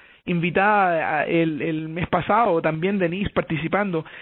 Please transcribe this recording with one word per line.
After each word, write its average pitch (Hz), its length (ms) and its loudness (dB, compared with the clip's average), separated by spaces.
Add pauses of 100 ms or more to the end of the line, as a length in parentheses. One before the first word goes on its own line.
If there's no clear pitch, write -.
(260)
invitada 175 920 2
a, - 60 0
el, 165 360 2
el 160 260 -4
mes 165 180 -6
pasado, 185 540 2
también 160 380 0
Denise 185 320 -2
participando. 170 720 -2 (180)